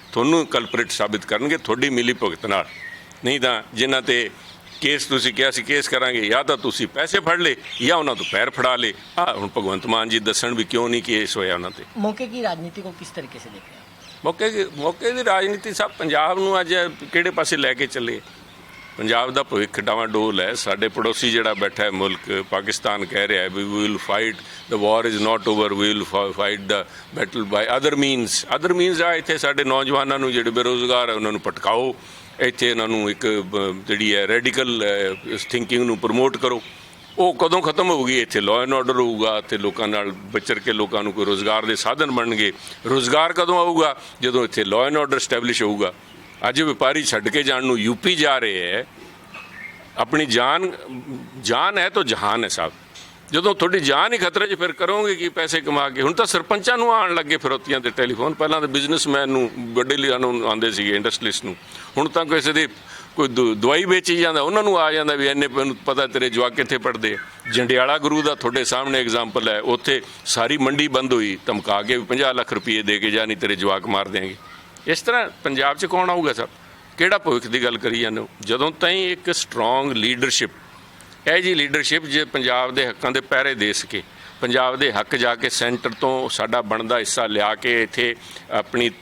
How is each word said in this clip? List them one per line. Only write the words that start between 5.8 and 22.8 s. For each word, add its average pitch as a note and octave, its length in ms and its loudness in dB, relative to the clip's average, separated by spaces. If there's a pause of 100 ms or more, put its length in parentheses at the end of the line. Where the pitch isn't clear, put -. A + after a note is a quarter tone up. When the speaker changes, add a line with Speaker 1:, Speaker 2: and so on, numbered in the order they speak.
Speaker 1:
ਕਰਾਂਗੇ, B2+ 380 0
ਜਾਂ A#2+ 180 2
ਤਾਂ C3+ 140 0
ਤੁਸੀਂ B2 300 -4
ਪੈਸੇ D#3+ 320 -2
ਫੜ E3+ 200 2
ਲਏ D#3 160 2 (300)
ਜਾਂ E3+ 120 4
ਉਹਨਾਂ C#3+ 180 0
ਤੋਂ - 160 -6
ਪੈਰ A2 180 2
ਫੜਾ B2+ 260 2
ਲਏ। A#2 180 -2 (240)
ਆਹ E3+ 180 0
ਹੁਣ G2+ 220 -6
ਭਗਵੰਤ F#2+ 280 -2
ਮਾਨ A2+ 240 0
ਜੀ A2+ 100 0
ਦੱਸਣ A2 340 0
ਵੀ A2+ 100 0
ਕਿਉਂ A#2 260 0
ਨਹੀਂ A#2+ 140 0
ਕੇਸ G#2+ 340 -2
ਹੋਇਆ F#2 160 0
ਉਹਨਾਂ F2 180 -4
'ਤੇ। - 120 -16 (140)
Speaker 2:
ਮੌਕੇ G#3+ 300 -4
ਕੀ A#3 160 -8
ਰਾਜਨੀਤੀ E3+ 380 -6
ਕੋ F#3 100 -12
ਕਿਸ E3+ 180 -18
ਤਰੀਕੇ C3+ 300 -14
ਸੇ A2+ 100 -18
ਦੇਖ G2+ 200 -18
ਰਹੇ - 100 -20
ਹੋ? - 40 -20 (420)
Speaker 1:
ਮੌਕੇ F#3 240 0
ਦੀ, G#3 160 -2 (120)
ਮੌਕੇ F3 340 -2
ਦੀ B3 140 -4
ਰਾਜਨੀਤੀ G3 480 0
ਸਾਹਿਬ - 240 -2
ਪੰਜਾਬ D#3+ 420 2
ਨੂੰ F#3+ 220 2
ਅੱਜ E3+ 140 0 (380)
ਕਿਹੜੇ F3 180 2
ਪਾਸੇ D#3+ 260 0
ਲੈ C3 160 2
ਕੇ B2+ 140 -2
ਚੱਲੇ? A#2 340 -4 (760)
ਪੰਜਾਬ A#2 340 0
ਦਾ C3+ 120 0
ਭਵਿੱਖ G#2 360 -2
ਡਾਵਾਂਡੋਲ G#2+ 640 0
ਹੈ। G2+ 120 -2
ਸਾਡੇ G2+ 340 0
ਪੜੋਸੀ A2+ 440 0
ਜਿਹੜਾ A2 220 2
ਬੈਠਾ G2+ 300 -2
ਹੈ G#2 80 0
ਮੁਲਕ F#2+ 580 -2
ਪਾਕਿਸਤਾਨ G2+ 560 -2